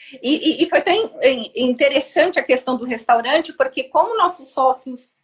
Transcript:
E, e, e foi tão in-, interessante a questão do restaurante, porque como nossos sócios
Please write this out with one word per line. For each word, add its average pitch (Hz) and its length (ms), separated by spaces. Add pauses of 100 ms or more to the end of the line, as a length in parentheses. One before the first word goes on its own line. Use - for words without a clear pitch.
(220)
E, 240 400
e, - 20
e 349 60
foi - 100
tão 359 140
in-, 262 600
interessante 285 840
a 262 40
questão 254 340
do 233 100
restaurante, 247 680
porque 262 320
como 381 320
nossos 359 340
sócios 262 600 (140)